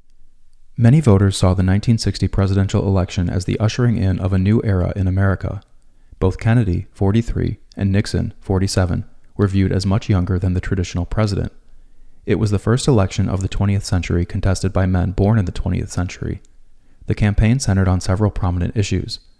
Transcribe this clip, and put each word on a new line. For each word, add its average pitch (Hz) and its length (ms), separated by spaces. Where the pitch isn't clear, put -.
Many 120 240
voters 98 380
saw 92 160
the 92 100
nineteen 101 340
sixty 98 300
presidential 98 580
election 92 440
as 90 160
the 95 120
ushering 110 380
in 95 240
of 95 140
a 95 40
new 101 280
era 90 320
in 95 100
America. 98 540
Both 92 200
Kennedy, 104 520
forty-three, 98 680
and 98 120
Nixon, 95 520
forty-seven, 92 640
were 101 100
viewed 95 240
as 92 140
much 98 240
younger 92 280
than 90 160
the 90 60
traditional 87 460
president. 98 480
It - 100
was 104 160
the 101 80
first 117 260
election 98 440
of 95 100
the 95 80
twentieth 101 380
century 87 400
contested 95 480
by 92 120
men 92 260
born 107 280
in 90 60
the 87 80
twentieth 90 360
century. - 520
The - 100
campaign 110 440
centered 95 280
on 92 140
several 104 280
prominent 87 460
issues: 98 460